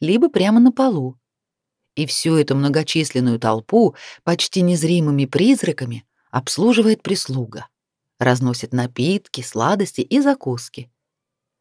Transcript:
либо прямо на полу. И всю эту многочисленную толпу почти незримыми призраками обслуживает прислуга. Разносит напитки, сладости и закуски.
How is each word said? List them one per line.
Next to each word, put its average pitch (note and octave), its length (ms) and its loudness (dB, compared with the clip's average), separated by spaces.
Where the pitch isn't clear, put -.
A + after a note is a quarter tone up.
либо A3+ 280 2
прямо G#3+ 300 2
на A#3+ 140 6
полу. E3 440 -2
И D3 120 -4
всю - 280 0
эту D3 200 2
многочисленную C#3 840 -2
толпу A#2 560 0
почти F3 380 -2
незримыми D#3+ 640 2
призраками D3+ 800 0
обслуживает G#3+ 720 0
прислуга. C3 640 -6
Разносит B2 540 -2
напитки, B2 680 -4
сладости D#3+ 600 -2
и - 180 0
закуски. C3+ 720 -4